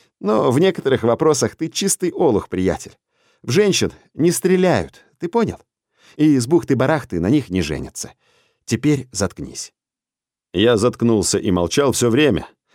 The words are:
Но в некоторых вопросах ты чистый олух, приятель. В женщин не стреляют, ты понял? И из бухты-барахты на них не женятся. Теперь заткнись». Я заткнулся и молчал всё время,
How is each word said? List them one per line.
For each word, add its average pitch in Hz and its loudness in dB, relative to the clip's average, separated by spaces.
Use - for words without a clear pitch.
Но 202 0
в 123 0
некоторых 165 0
вопросах 120 0
ты 160 -8
чистый 185 -4
олух, - 0
приятель. 90 -4
В - -10
женщин 175 0
не 165 2
стреляют, 175 0
ты 175 -8
понял? 220 -2
И 151 4
из 120 0
бухты-барахты 131 0
на 90 0
них 139 0
не 90 -2
женятся. 73 -8
Теперь 139 -2
заткнись». - -8
Я 110 4
заткнулся 110 0
и 107 -2
молчал 90 0
всё 120 0
время, 123 2